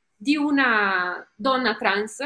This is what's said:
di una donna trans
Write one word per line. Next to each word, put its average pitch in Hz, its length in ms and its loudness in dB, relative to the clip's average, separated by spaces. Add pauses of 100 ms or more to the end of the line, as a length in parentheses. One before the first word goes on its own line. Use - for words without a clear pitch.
(160)
di 269 200 0
una 214 1000 0
donna 254 420 0
trans 214 500 -2